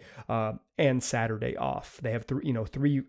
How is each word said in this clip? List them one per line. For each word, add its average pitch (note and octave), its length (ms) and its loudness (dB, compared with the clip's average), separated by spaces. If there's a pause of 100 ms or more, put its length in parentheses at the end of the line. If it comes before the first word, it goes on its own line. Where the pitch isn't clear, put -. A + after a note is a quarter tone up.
(280)
uh, A2 240 0 (260)
and C3 240 4
Saturday A2+ 540 0
off. - 460 -4
They A2+ 100 -2
have A#2 120 -4
three, C3+ 220 -2
you C#3 80 2
know, A2 100 0
three, C#3 440 2